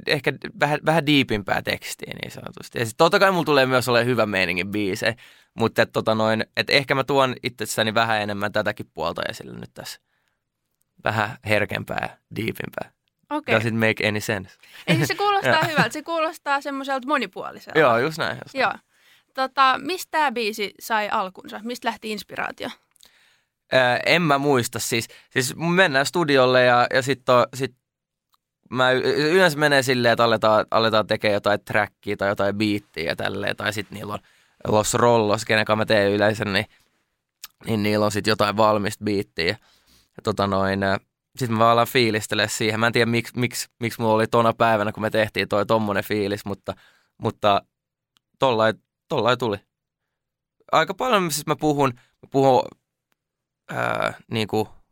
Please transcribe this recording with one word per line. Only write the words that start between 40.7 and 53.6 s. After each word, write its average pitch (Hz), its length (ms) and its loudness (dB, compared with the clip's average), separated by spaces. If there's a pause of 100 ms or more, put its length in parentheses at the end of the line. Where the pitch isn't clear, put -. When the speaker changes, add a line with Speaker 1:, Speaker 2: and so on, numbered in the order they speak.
Speaker 1:
ö, 98 160 0 (380)
sit 123 120 -4
mä 110 100 0
vaan 117 120 6
alan 117 160 4
fiilistele 107 600 0
siihen. 107 320 -2
Mä 117 80 2
en 113 60 -2
tiedä, 120 180 2
miksi, 117 280 -2
miksi, - 280 -4 (120)
miksi 117 220 -6
mulla 110 120 2
oli 110 140 2
tona 117 260 2
päivänä, 110 380 2
kun 104 120 -8
me 110 60 0
tehtiin 101 400 -2
toi 104 160 0
tommonen 107 380 0
fiilis, 101 420 -4
mutta, 98 280 -10 (440)
mutta 104 440 0 (800)
tollai, 110 340 2 (360)
tollai 123 280 2
tuli. 107 200 -2 (1120)
Aika 160 220 2
paljon 202 380 0
siis 147 160 -6
mä 151 80 -2
puhun, 143 400 0
mä - 360 -20
puhun, 135 300 4 (1080)